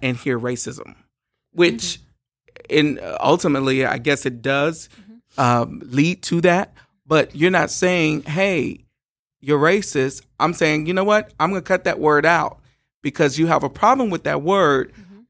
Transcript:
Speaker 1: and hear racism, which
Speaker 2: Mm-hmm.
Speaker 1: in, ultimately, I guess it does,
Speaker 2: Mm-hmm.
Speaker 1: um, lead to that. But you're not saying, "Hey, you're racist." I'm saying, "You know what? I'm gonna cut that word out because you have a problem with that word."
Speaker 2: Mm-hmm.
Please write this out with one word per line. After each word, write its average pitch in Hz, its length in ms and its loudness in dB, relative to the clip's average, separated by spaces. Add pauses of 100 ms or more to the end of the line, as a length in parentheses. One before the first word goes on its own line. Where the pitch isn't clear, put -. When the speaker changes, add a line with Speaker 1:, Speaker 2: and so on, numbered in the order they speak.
Speaker 1:
and 127 140 -2
hear 123 200 -4
racism, 120 560 -8 (600)
which 175 460 0
Speaker 2:
Mm-hmm. - 800 -8
Speaker 1:
in, 151 220 2 (220)
ultimately, 135 640 0
I 123 120 -2
guess 139 280 -2
it 120 160 -6
does, 139 480 -4 (120)
Speaker 2:
Mm-hmm. 220 400 -10
Speaker 1:
um, 120 440 0
lead 147 380 0
to 170 180 0
that. 175 320 2 (320)
But 151 300 2
you're 160 140 2
not 170 220 0
saying, 160 520 0
"Hey, 175 600 -2 (560)
you're 143 200 0
racist." 151 640 0 (180)
I'm 160 140 0
saying, 156 340 0
"You 180 60 -2
know 190 120 0
what? 214 340 0
I'm 160 120 0
gonna 190 100 -4
cut 185 240 -2
that 175 140 -2
word 147 260 2
out 160 340 0 (420)
because 143 380 0
you 160 80 2
have 151 160 2
a 139 60 -2
problem 240 400 2
with 165 160 -6
that 147 160 -2
word." 156 500 2
Speaker 2:
Mm-hmm. 196 280 -20 (100)